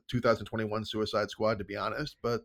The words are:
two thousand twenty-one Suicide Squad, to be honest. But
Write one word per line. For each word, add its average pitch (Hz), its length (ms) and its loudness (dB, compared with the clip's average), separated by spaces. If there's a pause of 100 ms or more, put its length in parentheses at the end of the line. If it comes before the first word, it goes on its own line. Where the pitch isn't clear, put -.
two 123 120 0
thousand 113 240 4
twenty-one 110 400 -2
Suicide 104 440 0
Squad, 110 300 0
to 98 60 -8
be 101 100 -6
honest. 110 480 -4
But 117 220 0